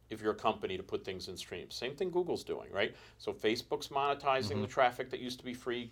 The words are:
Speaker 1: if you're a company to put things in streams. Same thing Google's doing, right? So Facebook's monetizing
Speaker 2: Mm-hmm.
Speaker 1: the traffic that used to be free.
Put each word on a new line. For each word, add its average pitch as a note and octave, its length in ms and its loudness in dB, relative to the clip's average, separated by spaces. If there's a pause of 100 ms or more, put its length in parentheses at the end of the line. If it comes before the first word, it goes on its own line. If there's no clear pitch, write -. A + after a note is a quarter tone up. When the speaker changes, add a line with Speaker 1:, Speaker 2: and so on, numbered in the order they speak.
(100)
Speaker 1:
if G#2+ 120 -8
you're G#2+ 100 4
a - 20 4
company G#2+ 440 0
to F#2+ 40 -6
put G2+ 220 -4
things F#2 240 -6
in F#2 80 -8
streams. - 380 -8
Same C3 200 -4
thing F3+ 160 0
Google's E3+ 320 0
doing, B1+ 300 -6
right? G2+ 240 2 (220)
So G#2 140 -4
Facebook's - 560 0
monetizing C#3 640 2
Speaker 2:
Mm-hmm. G#2+ 100 0
Speaker 1:
the - 40 0
traffic B2 440 4
that - 100 -4
used B2 180 -6
to - 60 -16
be B2 80 -6
free. A#2+ 400 -4